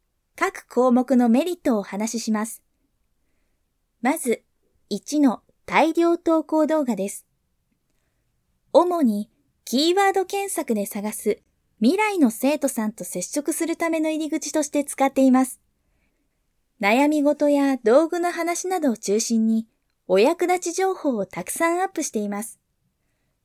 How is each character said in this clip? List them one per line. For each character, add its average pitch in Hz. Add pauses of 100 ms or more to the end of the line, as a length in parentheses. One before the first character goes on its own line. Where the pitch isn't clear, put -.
(360)
各 -
項 247
目 254
の 240
メ 247
リ 359
ッ -
ト 254
を -
お -
話 214
し -
し 220
ま 214
す。 - (1400)
ま 277
ず、 254 (440)
一 240
の 269 (240)
大 277
量 339
投 320
稿 311
動 311
画 240
で 208
す。 - (1500)
主 339
に、 208 (360)
キ 302
ー 359
ワ 392
ー -
ド 381
検 392
索 285
で 208
探 208
す - (380)
未 269
来 415
の 262
生 285
徒 277
さ 220
ん 214
と -
接 -
触 294
す 330
る 330
た 330
め 320
の 311
入 311
り -
口 311
と 311
し 277
て 294
使 -
っ 269
て 269
い 262
ま 262
す。 - (1200)
悩 233
み 302
事 294
や 277
道 262
具 339
の 349
話 339
な 370
ど 285
を 214
中 202
心 226
に、 226 (400)
お 185
役 330
立 359
ち -
情 381
報 269
を 190
た -
く -
さ 330
ん 349
ア 381
ッ -
プ 330
し -
て -
い 208
ま 202
す。 - (840)